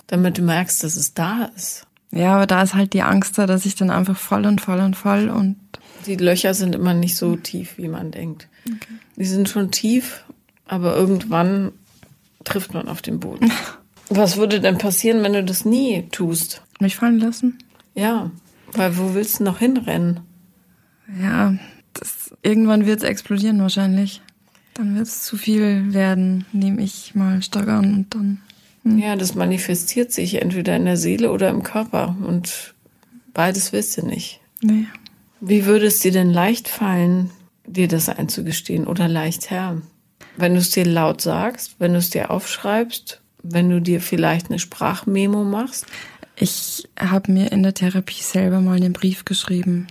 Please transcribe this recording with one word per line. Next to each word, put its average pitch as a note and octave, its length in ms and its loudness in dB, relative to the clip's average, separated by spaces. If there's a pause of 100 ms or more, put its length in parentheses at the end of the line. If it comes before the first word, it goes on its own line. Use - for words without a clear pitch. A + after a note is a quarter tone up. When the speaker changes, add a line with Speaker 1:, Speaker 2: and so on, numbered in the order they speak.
Speaker 1:
damit F3+ 300 2
du F3 40 -2
merkst, F3 420 2
dass D#3 120 -4
es - 180 -4
da G#3 420 -2
ist. - 300 -12 (260)
Speaker 2:
Ja, F3+ 240 4
aber G3 120 4
da F#3 140 4
ist F#3+ 120 2
halt G3 200 2
die F#3+ 80 2
Angst - 360 2
da, G#3 80 2
dass F#3 200 2
ich G3 100 -2
dann F#3 140 0
einfach F#3 260 0
fall G3+ 300 -2
und G#3 160 4
fall F#3 180 -2
und F#3+ 160 2
fall G3+ 340 0
und G3 280 0 (480)
Speaker 1:
Die G3 100 -4
Löcher F3+ 380 2
sind F#3 220 0
immer F3+ 180 2
nicht F3 240 0
so F3 180 0
tief, F3 420 -10
wie F3 120 -8
man D#3+ 220 -8
denkt. D#3+ 360 -12 (180)
Speaker 2:
Okay. A#3 120 -8 (400)
Speaker 1:
Die F#3+ 80 -4
sind F#3+ 240 0
schon F#3+ 220 -2
tief, - 520 -2 (420)
aber F3 300 -2
irgendwann F#3+ 800 2 (720)
trifft - 280 -6
man - 140 -6
auf E3 140 -10
den - 180 -6
Boden. - 320 0 (300)
Speaker 2:
<laughs> - 280 -20
Speaker 1:
Was G3 280 2
würde G#3 240 2
denn F#3+ 160 2
passieren, G#3+ 440 2
wenn G3+ 120 2
du G3+ 100 0
das F#3 220 -4
nie G#3+ 480 0
tust? E3 480 -4 (180)
Speaker 2:
Mich F#3+ 160 0
fallen A#3 240 2
lassen? A#3 380 0 (360)
Speaker 1:
Ja, G3+ 380 -2 (400)
weil F3+ 260 0
wo F#3 180 0
willst G#3 260 -2
du - 20 2
noch F#3 160 0
hinrennen? F3 600 0 (1000)
Speaker 2:
Ja, G3 340 2 (380)
das, - 480 -14
irgendwann G#3+ 440 4
wird's G#3+ 180 0
explodieren G#3 560 0
wahrscheinlich. G3 600 0 (540)
Dann G3+ 200 -2
wird's A3+ 280 -4
zu - 120 -6
viel G3+ 580 2
werden, F#3 600 2
nehme G3 300 2
ich - 320 -8
mal F#3+ 260 2
stark G3+ 260 -4
an G#3 280 4
und G3 200 -2
dann, G3+ 260 -2 (420)
hm. A3 160 4
Speaker 1:
Ja, G#3 160 0
das F#3 200 -2
manifestiert F3+ 760 0
sich F3+ 300 -2
entweder F3 340 0
in F3 100 2
der F3+ 120 2
Seele F#3 340 0
oder F#3+ 180 2
im G3 140 0
Körper G3+ 520 -2 (100)
und - 500 -4 (580)
beides F#3+ 400 0
willst G#3+ 240 -4
du - 80 -4
nicht. - 340 -10 (220)
Speaker 2:
Nee. G#3+ 240 4 (560)
Speaker 1:
Wie G3+ 240 2
würde G#3 220 4
es G#3 120 2
dir F#3+ 120 2
denn F3+ 200 4
leicht F3+ 380 2
fallen, F3+ 600 0 (340)
dir F3+ 220 0
das E3 200 0
einzugestehen E3 800 -4
oder F3 220 0
leichter? E3 720 -4 (560)
Wenn F3 160 4
du F3+ 60 6
es F3 100 2
dir F#3 160 2
laut E3 360 2
sagst, F3+ 580 -4
wenn F3 140 2
du F3 60 4
es F3 120 -2
dir - 180 -2
aufschreibst, - 920 -4 (200)
wenn F3 300 2
du F3 100 4
dir F3 200 0
vielleicht E3+ 500 0
eine - 80 -2
Sprachmemo G3+ 840 -2
machst? G#3 440 -4 (480)
Speaker 2:
Ich - 520 -4 (120)
hab F#3+ 300 0
mir F#3+ 220 2
in G3+ 120 2
der F#3+ 100 2
Therapie F#3 480 -2
selber F#3 400 0
mal F#3 140 2
einen F3+ 180 2
Brief F#3 320 -2
geschrieben. F3+ 640 -2